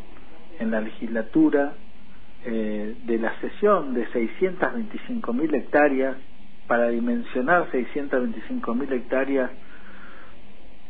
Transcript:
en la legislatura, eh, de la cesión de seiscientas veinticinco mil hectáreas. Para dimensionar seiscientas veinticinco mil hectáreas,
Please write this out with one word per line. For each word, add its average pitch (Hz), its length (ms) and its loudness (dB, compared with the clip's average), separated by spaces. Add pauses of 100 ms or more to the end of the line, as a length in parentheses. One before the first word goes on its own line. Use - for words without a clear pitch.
(600)
en 113 100 0
la 113 100 2
legislatura, 143 920 4 (680)
eh, 107 600 -2
de 117 140 2
la 113 220 0
cesión 160 520 2
de 120 160 0
seiscientas 127 640 0
veinticinco - 600 -4
mil 151 200 0
hectáreas. 135 640 4 (500)
Para 117 220 4
dimensionar 120 840 2
seiscientas 135 520 0
veinticinco 117 520 -2
mil 135 180 0
hectáreas, 131 580 2 (1400)